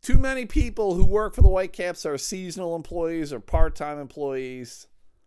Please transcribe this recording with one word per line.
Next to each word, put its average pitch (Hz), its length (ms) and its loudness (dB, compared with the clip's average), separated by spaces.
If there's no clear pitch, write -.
Too 262 180 8
many 262 260 -2
people 214 480 -2
who 180 100 6
work 208 300 4
for - 80 4
the 202 60 10
Whitecaps 185 580 -2
are 147 100 -6
seasonal 180 600 -10
employees 165 560 -8
or 117 80 -10
part-time 156 580 0
employees. 131 880 -12